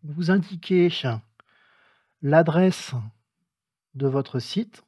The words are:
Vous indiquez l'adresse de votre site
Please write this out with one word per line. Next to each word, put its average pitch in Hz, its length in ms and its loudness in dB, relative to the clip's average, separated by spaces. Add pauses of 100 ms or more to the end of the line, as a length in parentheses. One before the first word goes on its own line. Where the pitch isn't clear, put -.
Vous 160 300 -4
indiquez 180 560 2 (1300)
l'adresse 160 720 2 (1000)
de 135 140 -4
votre 135 320 -2
site - 480 -8